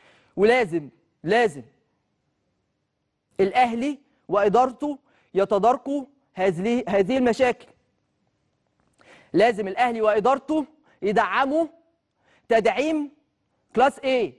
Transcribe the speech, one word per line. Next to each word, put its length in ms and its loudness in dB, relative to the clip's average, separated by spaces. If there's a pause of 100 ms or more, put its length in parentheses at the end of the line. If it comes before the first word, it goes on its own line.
(360)
ولازم، 520 0 (340)
لازم 400 0 (1800)
الاهلي 580 0 (300)
وادارته 680 0 (360)
يتداركوا 680 0 (300)
هذه، 540 -2
هذه 300 0
المشاكل. 480 0 (1700)
لازم 360 2
الاهلي 340 -2
وادارته 640 0 (360)
يدعموا 640 0 (800)
تدعيم 640 0 (640)
كلاس 220 2
ايه. 400 -2